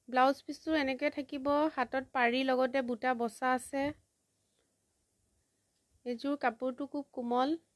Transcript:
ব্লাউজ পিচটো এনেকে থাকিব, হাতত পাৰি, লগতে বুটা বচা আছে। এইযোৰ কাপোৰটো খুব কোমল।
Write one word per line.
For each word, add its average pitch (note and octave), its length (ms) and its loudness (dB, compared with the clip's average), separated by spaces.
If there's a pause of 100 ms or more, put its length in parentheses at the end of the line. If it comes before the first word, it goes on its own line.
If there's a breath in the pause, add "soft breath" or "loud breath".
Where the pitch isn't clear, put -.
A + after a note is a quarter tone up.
ব্লাউজ B3+ 320 4
পিচটো - 340 -8
এনেকে C#4 380 0
থাকিব, - 340 -8 (240)
হাতত C4 400 -4
পাৰি, B3 340 2
লগতে C4 400 2
বুটা B3 300 -2
বচা A#3+ 380 -2
আছে। C4+ 320 -2 (2250)
এইযোৰ C4 320 -2
কাপোৰটো B3+ 500 -2
খুব C#4+ 240 -6
কোমল। B3+ 440 0 (200)